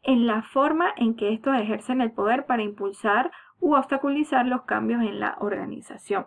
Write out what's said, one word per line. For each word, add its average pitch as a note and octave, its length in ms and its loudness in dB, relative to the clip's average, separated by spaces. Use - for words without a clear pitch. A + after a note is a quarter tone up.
en A#3+ 220 4
la A3 160 0
forma D#4 560 0
en A3+ 180 2
que G#3 160 0
estos A3+ 240 0
ejercen A3 460 -2
el A3+ 100 0
poder A3 360 0
para A#3 160 0
impulsar G#3 680 -2
u D4+ 160 4
obstaculizar C#4 720 0
los B3+ 160 -2
cambios A3 400 -2
en G#3 160 -2
la - 200 -4
organización. - 880 -6